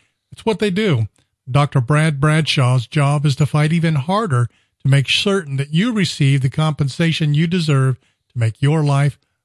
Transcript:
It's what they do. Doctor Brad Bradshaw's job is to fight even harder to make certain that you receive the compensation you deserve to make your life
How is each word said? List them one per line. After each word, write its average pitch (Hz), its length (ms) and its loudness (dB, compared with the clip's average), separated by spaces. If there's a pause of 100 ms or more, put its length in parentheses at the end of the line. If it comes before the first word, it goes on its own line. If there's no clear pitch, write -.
(300)
It's - 160 -20
what 220 140 -2
they 214 100 0
do. 175 380 0 (420)
Doctor 143 300 2
Brad 147 400 0
Bradshaw's 139 680 0
job 143 400 0
is 139 100 2
to 151 100 2
fight 151 260 0
even 160 240 0
harder 147 520 -2 (340)
to 139 60 0
make 139 220 2
certain 170 460 -2
that 143 180 -6
you 226 180 2
receive 143 500 0
the 131 80 0
compensation 156 840 -2
you 165 140 2
deserve 143 520 0
to - 380 -16
make 113 240 -2
your 151 220 2
life 143 340 0 (260)